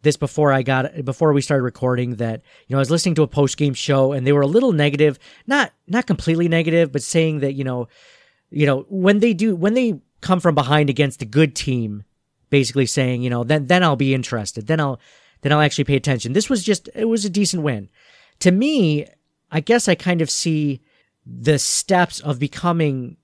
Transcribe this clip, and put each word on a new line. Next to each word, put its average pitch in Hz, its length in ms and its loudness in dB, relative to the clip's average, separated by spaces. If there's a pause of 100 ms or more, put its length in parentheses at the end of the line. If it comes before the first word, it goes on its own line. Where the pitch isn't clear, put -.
this 147 140 2
before 147 360 0
I 135 100 2
got, 131 420 -4
before 151 280 0
we 143 80 2
started 139 220 0
recording 123 540 -4
that, 113 260 -6 (240)
you 127 80 -6
know, 139 40 2
I - 20 2
was 131 100 0
listening 165 240 0
to 156 80 4
a 135 60 2
post-game 143 460 0
show 135 360 2
and 131 160 -4
they 143 60 4
were 143 80 4
a 139 80 4
little 226 240 4
negative, 147 480 2 (260)
not, 269 260 0 (140)
not 226 200 -2
completely 165 420 0
negative, 165 420 2
but 135 120 -4
saying 160 380 0
that, 139 120 -2
you 139 100 -6
know, 123 240 -4 (640)
you 147 160 2
know, 135 220 0
when 196 320 2
they 233 140 2
do, 202 200 0
when 185 200 0
they 240 260 0 (220)
come 185 180 0
from 165 140 2
behind 143 360 2
against 135 320 -2
a 120 40 -8
good 143 280 2
team, 110 500 -6 (460)
basically 135 360 2
saying, 127 360 -2
you 123 80 -4
know, 120 120 -2
then, 139 240 0
then 180 160 4
I'll 151 140 2
be 135 180 0
interested. 113 520 -6
Then 160 120 0
I'll, 139 220 -4 (400)
then 139 100 -2
I'll 151 120 4
actually 147 220 0
pay 143 120 2
attention. 127 380 -2
This 214 160 0
was 226 120 0
just, - 320 -2
it 214 120 -2
was 226 180 0
a 208 60 -4
decent 180 320 -2
win. 113 260 -4 (520)
To 180 100 4
me, 185 560 2 (440)
I 160 100 -2
guess 233 280 2
I 185 60 2
kind 175 260 -2
of 156 100 -2
see 151 520 -2 (440)
the 120 320 0
steps - 640 0
of 147 180 -4
becoming 147 840 -2